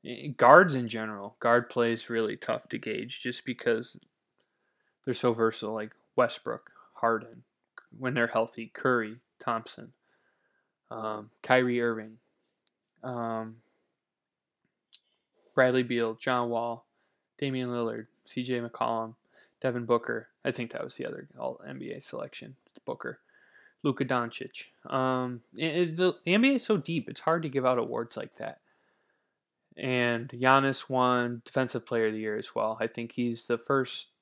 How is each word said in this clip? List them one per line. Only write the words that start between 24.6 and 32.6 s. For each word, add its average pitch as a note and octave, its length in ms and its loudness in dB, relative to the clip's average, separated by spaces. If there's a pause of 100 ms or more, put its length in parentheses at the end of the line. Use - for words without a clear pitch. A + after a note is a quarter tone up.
Um, B2+ 560 -2 (140)
it, D3+ 200 -4
it, E3+ 220 0
the, F3+ 160 4 (120)
the E3+ 100 2
N A3 60 6
B C4+ 100 6
A - 20 4
is B3 100 0
so G#3+ 140 2
deep, E3 320 -2
it's - 120 -12
hard E3 200 2
to D#3 80 -4
give C3 160 0
out B2+ 140 4
awards A#2 380 -4
like - 180 -12
that. - 240 -10 (1160)
And B2 540 0
Giannis C3+ 600 4
won B2 520 2
Defensive B2+ 440 -2
Player A2+ 200 2
of G#2+ 60 0
the A2 60 -6
Year G#2+ 180 -4
as - 160 -8
well. A2 260 -2